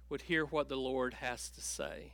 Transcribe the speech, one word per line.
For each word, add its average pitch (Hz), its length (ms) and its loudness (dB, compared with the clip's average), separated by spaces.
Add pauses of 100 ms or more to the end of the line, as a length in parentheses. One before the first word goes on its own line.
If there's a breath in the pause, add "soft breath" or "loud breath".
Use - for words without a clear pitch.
would 143 140 -4
hear 160 220 4
what 143 240 2
the 139 80 0
Lord 127 380 2
has 123 360 -2
to - 100 -16
say. - 540 -4